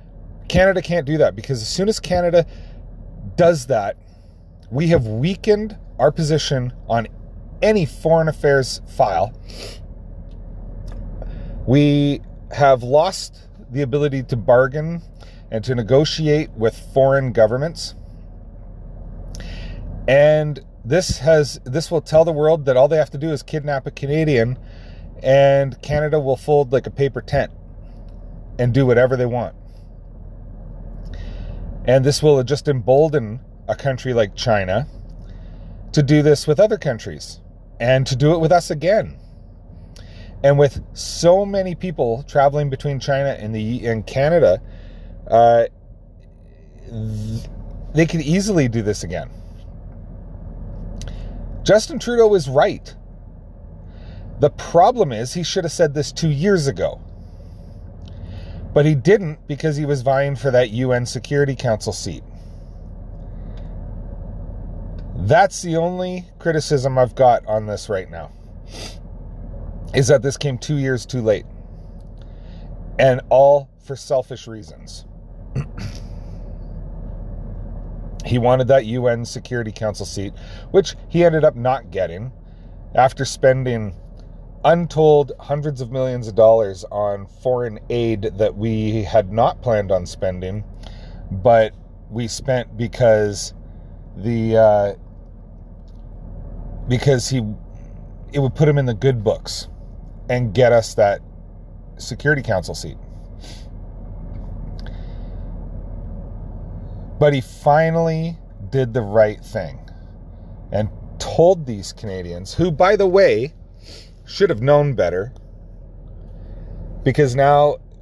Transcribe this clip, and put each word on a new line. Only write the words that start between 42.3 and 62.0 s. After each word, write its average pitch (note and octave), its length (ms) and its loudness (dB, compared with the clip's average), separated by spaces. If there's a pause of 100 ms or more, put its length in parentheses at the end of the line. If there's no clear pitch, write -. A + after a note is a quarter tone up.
between C3+ 320 -4
China C#3 300 0
and G#2+ 240 -6
the, A2 320 -4
and A2+ 200 -2
Canada, C#3 540 4 (680)
uh, A#2 360 8 (1200)
th-, A2 600 -6 (460)
they D#3+ 120 6
could E3 140 -2
easily E3+ 480 2
do A2+ 140 0
this G2+ 200 -2
again. E2 280 -6 (2250)
Justin A3 360 2
Trudeau A3+ 360 4
is C#3 160 0
right. D3+ 440 0 (1400)
The C#3 120 4
problem G3 600 2
is A#2 220 -4
he F3 100 -4
should F3 220 -2
have D#3+ 80 -6
said D3+ 220 2
this D3 180 -4
two E3 180 0
years D#3 360 2
ago. F2+ 340 -2 (1700)
But D3 100 6
he D#3 100 4
didn't D#3 540 0
because D3+ 280 -2
he D3+ 100 -2
was C#3 160 -2
vying C3+ 340 2
for C3+ 140 -2
that B2 200 4
U B2+ 220 0
N B2 140 0
Security C#3 500 0
Council A2 380 -2
seat. - 280 -10 (3000)